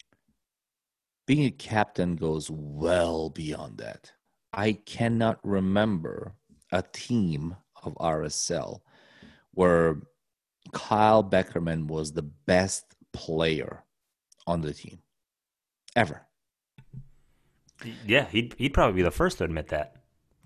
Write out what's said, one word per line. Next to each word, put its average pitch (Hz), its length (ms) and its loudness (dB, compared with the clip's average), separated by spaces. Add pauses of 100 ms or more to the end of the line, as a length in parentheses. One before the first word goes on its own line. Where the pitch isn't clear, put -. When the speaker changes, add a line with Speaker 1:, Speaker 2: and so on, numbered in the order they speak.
(1300)
Speaker 1:
Being 143 200 4
a 117 40 0
captain 92 680 -2
goes 78 340 -2
well 80 800 0
beyond 76 480 -10
that. - 340 -14 (400)
I 107 200 0
cannot 117 720 -2
remember 98 920 0 (380)
a 90 100 0 (100)
team 87 640 -2 (260)
of - 160 -10
R 78 260 -2
S - 260 -6
L 65 320 -6 (720)
where 85 500 4 (680)
Kyle 110 520 4
Beckerman 85 640 0
was 78 260 -4
the 80 100 -4
best 90 600 0 (280)
player 80 720 -2 (640)
on 85 140 -2
the 76 120 -6
team, - 260 -18 (1000)
ever. 95 300 0 (1800)
Speaker 2:
Yeah, 113 200 4
he'd, 117 320 0
he'd 135 160 0
probably 127 220 4
be 92 60 4
the 87 80 4
first 175 280 0
to 92 60 -2
admit 80 240 -4
that. 76 280 -4 (500)